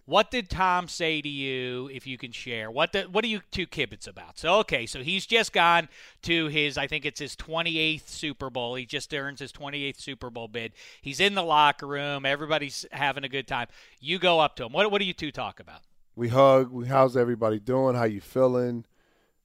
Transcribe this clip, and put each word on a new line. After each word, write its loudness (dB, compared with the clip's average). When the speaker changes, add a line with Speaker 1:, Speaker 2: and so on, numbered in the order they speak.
Speaker 1:
What 4
did -4
Tom 0
say -2
to -6
you, -6
if -14
you -10
can -12
share? -8
What 0
the, -2
what -2
are -2
you -4
two -6
kibitz -6
about? -18
So, 4
okay, 0
so -10
he's -4
just 2
gone 6
to 2
his, 0
I -2
think -4
it's -8
his -10
twenty-eighth -4
Super -8
Bowl. -6
He -8
just -10
earns -8
his -12
twenty-eighth -8
Super -12
Bowl -10
bid. -8
He's -10
in 2
the -2
locker 4
room. -4
Everybody's -2
having -2
a -4
good -6
time. -4
You -4
go 4
up 2
to -8
him. -10
What, 2
what 2
do -2
you -6
two -8
talk -8
about? -20
Speaker 2:
We -2
hug. 8
We, -8
"How's 4
everybody 2
doing? 0
How 0
you -2
feeling? 2